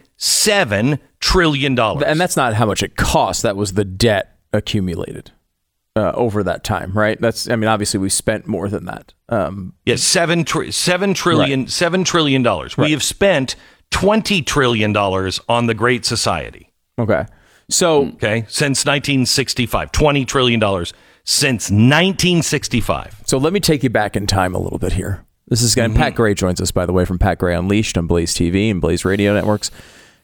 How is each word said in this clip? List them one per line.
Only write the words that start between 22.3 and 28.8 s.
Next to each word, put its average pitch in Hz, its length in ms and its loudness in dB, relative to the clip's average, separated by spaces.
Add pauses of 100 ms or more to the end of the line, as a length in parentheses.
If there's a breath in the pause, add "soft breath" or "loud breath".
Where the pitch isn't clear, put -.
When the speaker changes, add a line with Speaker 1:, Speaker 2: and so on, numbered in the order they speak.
Speaker 1:
sixty-five. - 840 -4
Speaker 2:
So 135 120 0
let 143 140 0
me 196 80 0
take 151 240 0
you 131 60 2
back 107 260 -2
in 101 120 -4
time 92 280 0
a 92 40 -4
little 90 200 -6
bit 90 140 -2
here. - 320 -4 (220)
This 113 140 0
is 120 140 2
gonna, 117 140 0
Speaker 1:
Mm-hmm. 110 80 2
Speaker 2:
Pat 151 180 0
Gray 107 180 2
joins 90 280 -2
us, 90 100 -2
by 90 140 -2
the 87 80 -2
way, 90 120 4
from 87 140 -2
Pat 92 180 2
Gray 87 180 0
Unleashed 98 420 0
on 85 100 0
Blaze 85 260 0
T 85 160 0
V 98 200 2
and 92 120 -2